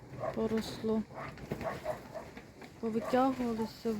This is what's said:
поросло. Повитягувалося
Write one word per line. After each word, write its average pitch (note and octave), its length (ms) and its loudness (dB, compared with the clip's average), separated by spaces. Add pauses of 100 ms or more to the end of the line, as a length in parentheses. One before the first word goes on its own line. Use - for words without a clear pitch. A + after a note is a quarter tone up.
(360)
поросло. A3 680 2 (1800)
Повитягувалося A#3 1200 4